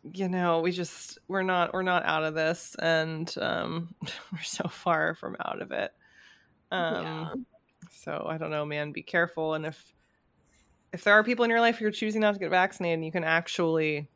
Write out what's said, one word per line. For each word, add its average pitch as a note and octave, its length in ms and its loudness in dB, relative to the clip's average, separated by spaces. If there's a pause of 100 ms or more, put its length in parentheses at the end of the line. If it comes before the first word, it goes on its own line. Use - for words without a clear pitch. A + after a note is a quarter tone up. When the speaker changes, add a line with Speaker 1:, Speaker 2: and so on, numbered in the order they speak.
(120)
Speaker 1:
you F#3 160 -2
know, F3 320 4
we F3 100 2
just, - 480 -8 (100)
we're F#3+ 140 0
not, F#3 300 4
we're F#3 100 -2
not F3+ 220 2
out D#3 200 2
of D#3 100 -2
this, D#3+ 440 -2
and, D#3+ 640 0
um, E3 580 -4
<laughs> - 340 -12
we're F3 100 -8
so - 260 -6
far E3 460 0
from - 260 -10
out - 220 -6
of - 100 -8
it. - 200 -2 (800)
Um, F3 320 -2
Speaker 2:
Yeah. D#3+ 320 -6 (560)
Speaker 1:
so - 380 -8
I D#3+ 80 -4
don't D#3+ 140 -6
know, D3+ 160 -2
man, D3 260 -4
be D#3 100 -10
careful. E3 520 0
And D#3 100 -4
if, - 300 -12 (1000)
if F3 120 -12
there G#3 100 8
are G#3+ 100 8
people A#3+ 200 2
in A#3 60 2
your A#3 100 4
life A#3 180 4
who A3 80 -2
are G#3+ 40 4
choosing G#3+ 300 -2
not G#3 140 6
to G3 60 -8
get F3 100 -2
vaccinated, F3+ 480 2
and D#3+ 60 -4
you D#3+ 80 -6
can E3+ 120 0
actually D#3+ 920 0